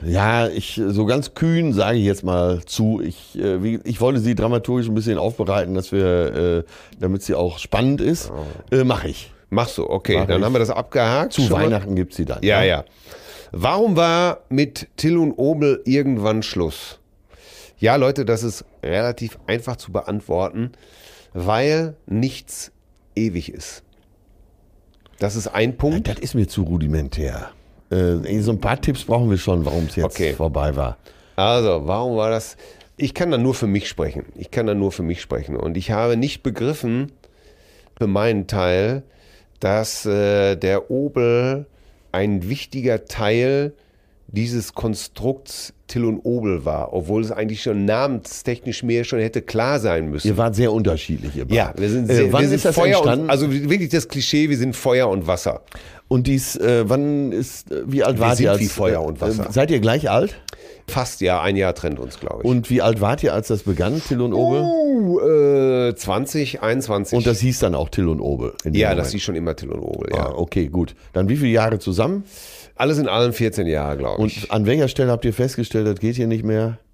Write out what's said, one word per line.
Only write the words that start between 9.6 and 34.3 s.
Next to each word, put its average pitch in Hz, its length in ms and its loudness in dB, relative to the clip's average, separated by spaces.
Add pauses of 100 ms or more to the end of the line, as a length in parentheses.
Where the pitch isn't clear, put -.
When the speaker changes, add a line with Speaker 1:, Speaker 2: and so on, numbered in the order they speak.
Speaker 2:
du? - 120 -2
Okay, 95 280 0
Speaker 1:
Mach 95 100 2
Speaker 2:
dann 92 120 2
Speaker 1:
ich. 98 60 0
Speaker 2:
haben 120 80 0
wir 127 60 4
das 110 100 0
abgehakt. 131 640 0
Speaker 1:
Zu - 80 2
Speaker 2:
Schon 117 100 4
mal. 95 140 2
Speaker 1:
Weihnachten 104 300 0
gibt's 90 220 -2
sie 82 80 -2
dann, 64 180 -6
Speaker 2:
Ja, 101 180 4
Speaker 1:
ja? 92 180 2
Speaker 2:
ja. 71 60 -12 (680)
Warum 175 440 2
war 170 540 2
mit 139 380 -2 (100)
Till 165 200 2
und 156 160 2
Obel 143 520 2
irgendwann 120 580 2
Schluss? - 560 -4 (800)
Ja, 113 180 4
Leute, 135 300 2
das 113 180 0
ist 113 220 -6 (180)
relativ 113 540 -4 (100)
einfach 120 300 -4
zu - 140 -16
beantworten, 95 800 -4 (640)
weil 143 640 0 (100)
nichts - 680 -4 (440)
ewig 98 380 -2
ist. - 300 -16 (1400)
Das 101 160 -2
ist 110 120 -4
ein 113 300 0
Punkt. 160 300 0
Speaker 1:
Ja, - 80 -2
das - 80 -12
ist - 120 -4
mir 107 120 4
zu - 160 -2
rudimentär. 76 880 -2 (400)
Äh, 87 500 0
so 110 100 2
ein 104 80 0
paar 117 220 -2
Tipps 131 220 -2
brauchen 117 260 2
wir 98 80 2
schon, 90 280 0
warum's 76 300 -2
jetzt 82 100 0
Speaker 2:
Okay. 78 280 0
Speaker 1:
vorbei 73 420 -2
war. 65 220 -4 (380)
Speaker 2:
Also, 107 500 2
warum 113 320 -2
war 107 140 0
das? 113 260 -6 (400)
Ich 143 160 -4
kann 175 180 -2
da 135 60 2
nur 123 160 2
für 117 140 -2
mich 101 200 0
sprechen. 73 380 -6 (100)